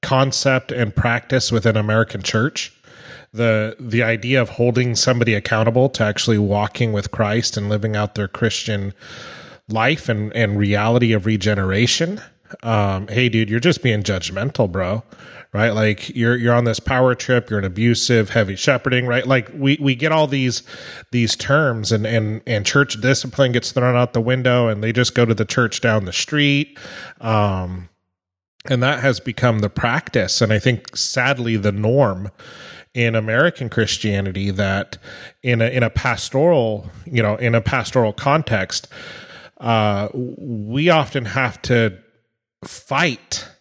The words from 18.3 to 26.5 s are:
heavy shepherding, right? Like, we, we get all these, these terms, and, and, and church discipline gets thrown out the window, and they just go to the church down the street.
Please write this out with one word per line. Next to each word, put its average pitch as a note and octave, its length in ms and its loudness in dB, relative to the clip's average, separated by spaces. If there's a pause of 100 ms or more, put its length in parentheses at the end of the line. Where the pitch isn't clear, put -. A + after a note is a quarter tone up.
heavy G2+ 240 0
shepherding, B2+ 500 0
right? B2 200 0
Like, B2+ 280 2
we, C#3+ 260 0
we C#3 140 2
get D3 180 0
all D#3 140 4
these, C3 380 -2 (480)
these A#2 240 2
terms, C3 560 0
and, A2 160 0
and, A2 400 -2
and G#2 180 -2
church C#3 340 2
discipline C3 520 2
gets A#2+ 200 -2
thrown B2 240 2
out B2 180 2
the A#2 80 0
window, B2 460 2
and G#2 160 -2
they A2+ 80 -2
just A#2+ 220 0
go A#2+ 120 4
to A2+ 100 2
the G#2 100 -2
church - 340 0
down A2 260 2
the F2+ 60 -8
street. C#3+ 680 0 (420)